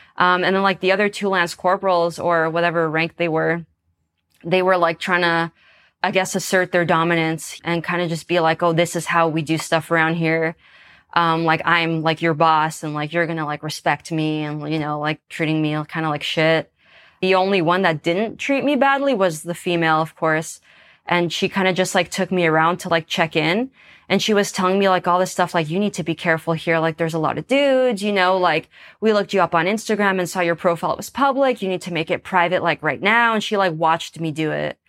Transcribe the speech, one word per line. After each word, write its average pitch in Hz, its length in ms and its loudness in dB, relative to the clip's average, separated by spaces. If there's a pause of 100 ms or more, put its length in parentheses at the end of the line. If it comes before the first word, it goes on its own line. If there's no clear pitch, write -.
(160)
Um, 180 260 2
and 185 140 2
then, 196 80 0
like, 190 160 0
the 185 100 2
other 202 180 2
two 202 200 -4
lance 180 260 0
corporals 180 640 0
or 165 320 0
whatever 165 400 0
rank 160 260 -2
they 170 120 -2
were, 160 360 -2 (800)
they 185 180 2
were, 185 140 4
like, 165 220 2
trying 180 240 0
to, 170 300 0 (520)
I 185 60 2
guess, 185 240 0
assert 180 360 0
their 175 140 2
dominance 165 800 0
and 170 180 -2
kinda 175 260 -2
just 160 200 -6
be 175 100 2
like, 165 240 2
"Oh, 170 100 4
this 165 220 0
is 165 120 -4
how 170 200 2
we 160 160 0
do 160 160 -2
stuff 160 320 -2
around 165 240 2
here. 165 400 0 (600)
Um, 165 300 2
like, 160 200 2
I'm, 165 380 0
like, 160 200 -2
your 165 120 2
boss 160 500 2
and, 151 100 -6
like, 151 180 -6
you're 170 140 0
gonna, 160 200 -6
like, 147 180 -8
respect - 480 -4
me," 156 320 -2
and, 151 280 -6
you 160 60 0
know, 151 220 -4
like, 151 200 -4 (100)
treating 156 320 -2
me 151 80 0 (180)
kinda 160 220 -4
like 147 120 -4
shit. 160 480 0 (500)
The 190 140 2
only 190 280 2
one 175 200 2
that 165 200 0
didn't 196 360 -2
treat 277 240 -2
me 285 140 0
badly 277 380 2
was 185 280 0
the 170 120 -8
female, 165 460 0
of 160 140 -4
course. 160 460 -2 (460)
And 175 260 0
she - 160 -2
kinda 185 240 0
just, 175 220 -2
like, 180 160 0
took - 200 -4
me 180 160 2
around 160 320 2
to, - 100 -10
like, 165 200 0
check 165 260 -2
in. 170 360 0 (360)
And 185 140 2
she 220 140 0
was 202 180 0
telling 190 260 0
me, 196 120 4
like, 180 180 0
all 180 100 4
this 185 140 0
stuff, 180 220 0
like, 160 160 0
"You 175 80 -2
need 202 160 0
to 175 80 -6
be 160 120 -2
careful 165 380 -2
here. 165 260 0
Like, 160 200 -2
there's 165 160 -2
a 165 40 -2
lot 139 200 -2
of - 80 -8
dudes, 262 560 2
you 208 100 -2
know, 190 240 4
like, 165 320 0 (320)
we 214 140 2
looked 208 180 -2
you 196 80 2
up 170 140 2
on 165 100 2
Instagram 208 540 0
and 180 100 -2
saw 185 120 -4
your 170 140 0
profile 170 420 -2
was - 120 -12
public. 262 540 0
You 190 80 -2
need 180 100 -2
to 175 120 -10
make 165 180 -2
it - 120 -4
private, 175 400 0
like, 156 200 -2
right 139 180 -2
now." 226 320 2
And 214 100 0
she, 214 140 -4
like, 190 160 2
watched 160 480 -2
me 165 100 -4
do 151 200 -2
it. 151 280 -6 (100)